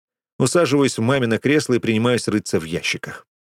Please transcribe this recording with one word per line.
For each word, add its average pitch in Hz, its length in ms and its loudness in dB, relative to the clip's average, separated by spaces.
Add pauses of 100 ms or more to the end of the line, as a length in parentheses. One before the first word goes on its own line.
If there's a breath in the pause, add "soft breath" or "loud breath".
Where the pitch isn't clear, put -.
(400)
Усаживаюсь 139 580 2
в 113 40 -2
мамино 117 380 2
кресло 143 340 0
и 117 60 2
принимаюсь 117 500 0
рыться 101 300 0
в 82 40 -8
ящиках. - 640 -8 (200)